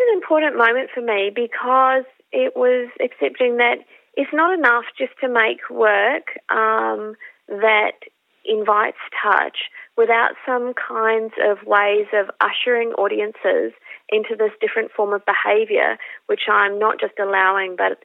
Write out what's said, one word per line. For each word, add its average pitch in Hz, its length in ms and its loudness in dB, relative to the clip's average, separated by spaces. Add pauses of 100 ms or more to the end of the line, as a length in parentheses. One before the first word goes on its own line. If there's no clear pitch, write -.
an 453 60 4
important 311 440 0
moment 233 360 2
for 247 80 -6
me 202 320 -2
because 254 720 2 (260)
it 254 240 -2
was 247 320 2 (160)
accepting 247 540 -2
that 240 200 2 (380)
it's 277 160 -2
not 330 220 2
enough 240 320 2 (100)
just - 260 -6
to 269 60 -2
make 240 300 0 (140)
work, 226 680 0 (120)
um, 220 640 -2 (340)
that 214 480 0 (480)
invites 214 560 0 (220)
touch - 340 2 (400)
without 226 360 2 (120)
some 247 300 -2
kinds 220 580 -2 (100)
of 208 220 0
ways 208 480 2
of 202 160 0 (100)
ushering 233 520 0
audiences 208 840 0 (360)
into 214 280 -2
this 214 140 0 (100)
different 220 300 -2
form 202 220 0
of 202 120 -2
behaviour, 208 720 0 (300)
which 208 200 -2
I'm 202 300 2
not 214 220 0
just - 200 -6
allowing 190 560 0
but 190 300 -2